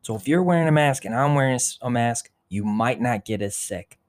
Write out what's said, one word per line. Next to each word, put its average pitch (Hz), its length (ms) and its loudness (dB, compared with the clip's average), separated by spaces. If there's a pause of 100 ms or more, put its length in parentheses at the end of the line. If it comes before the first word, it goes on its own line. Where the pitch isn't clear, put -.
So 110 160 -8
if 107 100 -10
you're 165 160 2
wearing 170 240 2
a 156 60 4
mask 147 320 2
and 107 100 -6
I'm 143 200 2
wearing 131 220 2
s-, - 260 -4
a 127 80 -4
mask, 117 400 0 (180)
you 104 160 -4
might 113 380 0
not 117 240 -2
get 104 160 -4
as 101 120 -6
sick - 440 -10 (100)